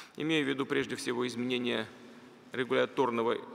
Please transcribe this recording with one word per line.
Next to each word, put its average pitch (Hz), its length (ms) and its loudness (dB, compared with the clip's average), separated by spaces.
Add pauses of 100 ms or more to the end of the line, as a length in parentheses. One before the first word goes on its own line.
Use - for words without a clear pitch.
(160)
Имею 156 300 2
в - 20 0
виду 135 160 0
прежде 127 320 0
всего 123 300 -2
изменение 120 600 -2 (640)
регуляторного 120 840 2 (180)